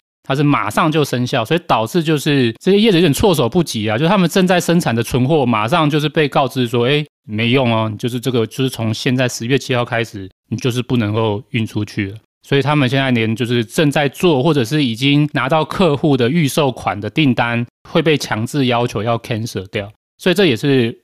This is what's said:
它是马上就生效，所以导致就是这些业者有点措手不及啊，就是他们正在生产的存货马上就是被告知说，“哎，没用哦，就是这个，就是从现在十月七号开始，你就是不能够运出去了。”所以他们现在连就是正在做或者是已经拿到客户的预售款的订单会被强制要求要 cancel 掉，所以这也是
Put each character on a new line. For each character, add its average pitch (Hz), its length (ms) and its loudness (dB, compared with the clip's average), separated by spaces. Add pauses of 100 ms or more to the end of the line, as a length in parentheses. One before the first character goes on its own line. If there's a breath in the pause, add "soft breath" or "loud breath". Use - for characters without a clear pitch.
(240)
它 135 100 -4
是 143 100 0
马 117 260 2
上 170 200 0
就 151 140 2
生 123 240 -2
效， 120 160 -2
所 160 140 0
以 - 100 -6
导 113 180 2
致 170 160 0
就 156 160 0
是 135 440 0
这 185 100 2
些 202 80 4
业 226 100 4
者 175 80 4
有 165 40 4
点 185 100 4
措 196 240 2
手 127 140 2
不 175 120 2
及 110 280 -4
啊， 107 80 0
就 151 80 0
是 165 40 2
他 208 80 2
们 175 120 2
正 185 180 2
在 180 140 2
生 175 180 2
产 117 160 0
的 113 80 0
存 127 240 0
货 151 180 2
马 110 220 0
上 156 220 2
就 147 100 0
是 147 80 0
被 147 220 0
告 143 180 2
知 127 180 -2
说 117 220 0
，“哎， 147 180 0 (220)
没 110 220 -2
用 127 200 2
哦， 110 300 0
就 127 80 -4
是 123 100 -4
这 120 140 -4
个， 117 160 0
就 - 160 -4
是 131 60 0
从 110 240 -4
现 123 200 -2
在 127 140 0
十 117 180 -8
月 131 120 2
七 127 180 -4
号 120 80 0
开 117 180 -2
始， 98 280 -10 (200)
你 - 60 -4
就 127 160 -2
是 123 100 -2
不 127 140 -4
能 107 180 0
够 110 360 -2
运 113 180 -4
出 107 160 -6
去 101 280 -6
了。” 107 60 -16 (300)
所 139 100 0
以 139 40 2
他 147 140 0
们 139 120 2
现 131 100 -2
在 135 140 0
连 113 240 0
就 120 100 -4
是 120 180 -2
正 147 280 0
在 147 160 0
做 170 340 0
或 165 120 2
者 143 100 2
是 143 200 0
已 117 120 -2
经 143 380 2
拿 127 160 -2
到 156 140 2
客 156 320 0
户 143 200 2
的 120 140 2
预 156 180 0
售 139 240 0
款 104 280 -6
的 104 80 -8
订 135 260 2
单 117 300 -2 (240)
会 170 140 0
被 151 160 2
强 110 280 -4
制 139 220 -2
要 120 200 2
求 104 160 -6
要 117 160 0
cancel 107 480 -6
掉， 101 200 -6 (300)
所 - 140 0
以 - 20 0
这 196 140 2
也 135 80 2
是 131 480 2